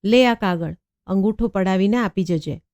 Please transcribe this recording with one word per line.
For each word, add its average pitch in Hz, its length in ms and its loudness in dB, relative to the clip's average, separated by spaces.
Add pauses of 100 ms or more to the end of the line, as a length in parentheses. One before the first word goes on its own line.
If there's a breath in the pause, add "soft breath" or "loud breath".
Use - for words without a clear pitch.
લે 247 220 4
આ 233 80 2
કાગળ, 170 420 -4 (300)
અંગૂઠો 202 420 -2
પડાવીને 190 480 0
આપી 190 280 -2
જજે 160 380 -6 (120)